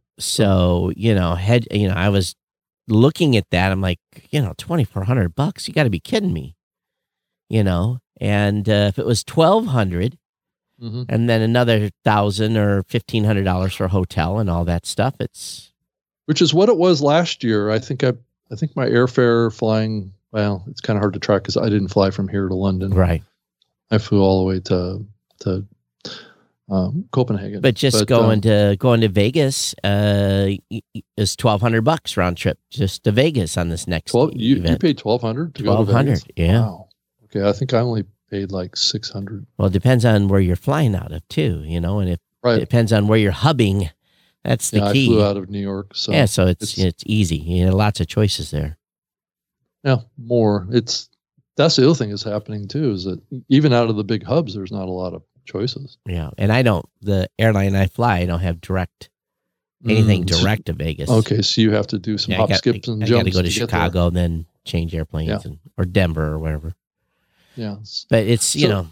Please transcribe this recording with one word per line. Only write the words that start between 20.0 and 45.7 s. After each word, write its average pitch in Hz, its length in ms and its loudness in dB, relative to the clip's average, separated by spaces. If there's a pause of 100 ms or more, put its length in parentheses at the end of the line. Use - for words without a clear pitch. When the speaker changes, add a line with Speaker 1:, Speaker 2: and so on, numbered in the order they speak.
Speaker 2:
well, 101 360 -2
it's - 140 -16
kinda 104 180 -2
hard 98 140 0
to 101 60 -6
track 98 240 0
'cause 101 140 -6
I 113 120 0
didn't 98 200 0
fly 95 200 2
from 95 180 -4
here 98 220 -4
to 92 60 -4
London. 95 360 -2
Speaker 1:
Right. 87 300 2 (680)
Speaker 2:
I 107 80 4
flew 104 220 0
all 95 180 4
the 92 60 0
way 92 160 -2
to, 92 440 -4 (360)
to 98 240 -4 (1080)
um, 95 380 -2
Copenhagen. 101 500 -2
Speaker 1:
But 135 140 2
just 117 240 0
Speaker 2:
But, 104 80 0
Speaker 1:
going 113 300 4
Speaker 2:
um, 101 40 0
Speaker 1:
to, 104 380 4
going 117 220 2
to 110 80 2
Vegas, 131 640 0 (100)
uh, 101 640 2 (240)
y-, 110 100 -8 (120)
y-, 113 80 -12 (160)
is 104 180 -2
twelve 104 260 2
hundred 113 220 2
bucks 156 340 -2
round 90 200 0
trip - 200 -2 (120)
just - 340 -4
to 107 80 2
Vegas 123 460 0
on 85 120 -2
this 82 180 -6
next 82 240 -4
Speaker 2:
twelve, 120 220 2
you, 123 220 2
you 90 60 -2
Speaker 1:
event. 87 200 0
Speaker 2:
paid 151 160 2
twelve 110 240 -2
hundred 131 340 -4
to - 80 -10
go 104 80 2
to 104 120 4
Speaker 1:
Twelve 101 60 -2
hundred, 120 300 2
Speaker 2:
Vegas? - 60 -20 (100)
Speaker 1:
yeah. 92 260 4
Speaker 2:
Wow. 104 280 -4 (360)
Okay, 101 220 -2
I 101 60 4
think 127 200 -4
I 117 60 4
only 113 240 -2 (260)
paid, 98 220 -6
like, 90 240 -8
six - 340 -4
hundred. 101 360 -10 (120)
Speaker 1:
Well, 101 100 2
it 92 60 0
depends 123 320 2
on 101 220 4
where 98 120 4
you're 90 160 2
flying 135 400 0
out 85 160 -8
of 78 180 -12
too, 90 360 -2
you 82 140 -4
know, 92 200 -2
and 92 100 0
if 85 100 -2 (240)
Speaker 2:
Right. 117 140 2
Speaker 1:
it 113 40 2
depends 113 300 2
on 104 160 2
where 110 120 4
you're 101 120 2
hubbing. 101 580 2 (540)
That's - 280 -2
the 104 80 2
Speaker 2:
Yeah, 101 120 0
Speaker 1:
key. 135 140 2
Speaker 2:
I - 20 2
flew 110 160 4
out 101 140 0
of 95 120 -10
New 101 120 -6
York, 98 340 -8